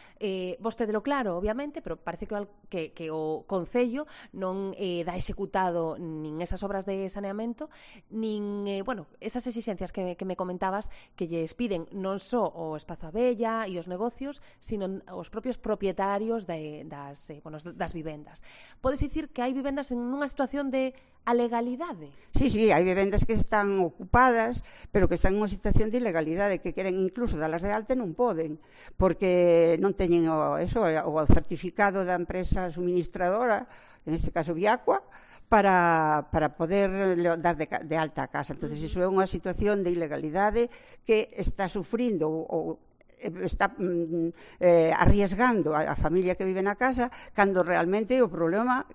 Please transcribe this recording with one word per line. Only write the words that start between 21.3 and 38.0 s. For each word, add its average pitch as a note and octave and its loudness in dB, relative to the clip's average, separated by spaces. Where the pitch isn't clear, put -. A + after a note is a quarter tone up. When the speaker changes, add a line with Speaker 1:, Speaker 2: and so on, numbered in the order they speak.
Speaker 2:
Sí, C4+ 6
sí, G#3+ 6
hai E3+ 6
vivendas G3 4
que A3+ 0
están G3+ 4
ocupadas, A#3 2
pero F#3 6
que F3+ 2
están G3 6
en G#3 2
unha G3 -2
situación G3+ 4
de B3 0
ilegalidade, F3 0
que F#3 -4
queren F#3 -2
incluso F#3+ 0
dalas D#3 -2
de G3+ -2
alta A3 -4
e B3+ 2
non F3+ -4
poden, D#3+ -2
porque F3 6
non G3 2
teñen E3+ 2
o, D3+ 2
eso, F#3+ 0
o D#3 0
certificado F#3 2
da F3+ 0
empresa F3+ -4
suministradora, F3+ 0
en D#3 0
este D#3 0
caso D#3 -2
Viacua, A3+ 0
para, E3+ 4
para D#3 0
poder F#3+ 0
le-, E3+ 2
dar E3+ 2
de D#3 -2
ca-, - -4
de D#3 -2
alta D3 -4